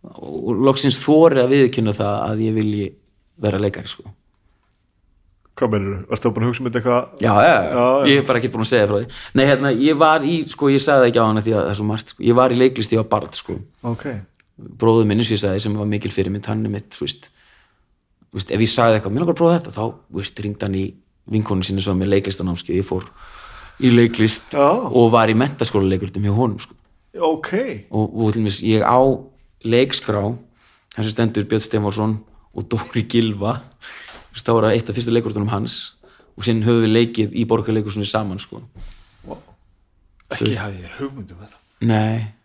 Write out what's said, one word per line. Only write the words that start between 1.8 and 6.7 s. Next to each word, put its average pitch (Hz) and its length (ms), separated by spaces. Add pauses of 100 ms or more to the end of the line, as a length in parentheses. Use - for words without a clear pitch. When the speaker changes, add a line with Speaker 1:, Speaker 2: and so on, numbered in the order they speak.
Speaker 1:
það 101 300
að 110 180
ég 110 100
vilji 107 360 (480)
vera 98 240
leikari, - 260
sko. - 160 (1500)
Speaker 2:
Hvað 120 180
meinarðu? 98 340
Varstu 113 240
búin 110 140
að 123 40
hugsa 120 120
um 123 60
þetta 117 120